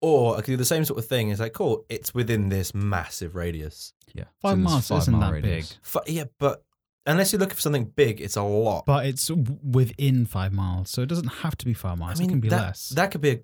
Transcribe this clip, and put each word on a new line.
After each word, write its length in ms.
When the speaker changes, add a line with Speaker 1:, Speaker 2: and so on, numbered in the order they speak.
Speaker 1:
Or 360
I 40
could 120
do 40
the 80
same 200
sort 140
of 80
thing. 240
It's 100
like, 120
"Cool, 360
it's 240
within 360
this 260
massive 600
radius." 580
Speaker 2:
Yeah. 100
Speaker 3:
Five 120
Speaker 2:
So 40
there's 140
Speaker 3:
miles 180
Speaker 2:
five 140
Speaker 3:
isn't 120
Speaker 2:
mile 60
Speaker 3:
that 20
Speaker 2:
radius. 400
Speaker 3:
big. 100
Speaker 1:
Fi-, 260
yeah, 160
but 260
unless 260
you're 80
looking 140
for 60
something 240
big, 360
it's 160
a 60
lot. 420
Speaker 3:
But 220
it's 220
w-, 340
within 640
five 260
miles, 380
so 120
it 60
doesn't 200
have 300
to 60
be 80
five 260
miles. 200
Speaker 1:
I 40
mean, 80
Speaker 3:
it 20
can 80
be 80
Speaker 1:
that, 140
Speaker 3:
less. 280
Speaker 1:
that 200
could 100
be 100
a 140